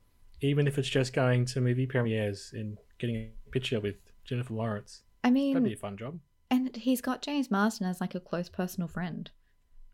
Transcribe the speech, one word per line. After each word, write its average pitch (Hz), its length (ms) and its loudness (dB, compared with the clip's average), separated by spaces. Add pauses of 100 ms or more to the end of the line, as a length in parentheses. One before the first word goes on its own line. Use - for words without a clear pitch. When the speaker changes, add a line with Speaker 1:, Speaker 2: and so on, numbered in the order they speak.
(400)
Speaker 1:
even 143 280 4
if 143 100 0
it's 131 100 0
just 131 240 2
going 123 340 4
to 127 140 -2
movie 123 260 4
premieres 110 680 0
and 107 240 -6 (220)
getting 117 160 -2
a - 340 -10
picture 123 300 0
with 101 160 -2 (300)
Jennifer 123 280 -4
Lawrence. 110 480 -4 (220)
Speaker 2:
I 247 60 6
mean, 269 240 4
Speaker 1:
That'd 254 140 4
be 214 60 -2
a - 40 -12
fun - 180 -6
job. 160 220 -8 (320)
Speaker 2:
and 254 260 2
he's 240 240 0
got 254 220 -4
James 285 280 -2
Marsden 202 360 2
as, 180 140 -4
like, 180 140 -4
a 185 60 -4
close 175 280 -4
personal 180 400 -4
friend. 165 420 -6 (640)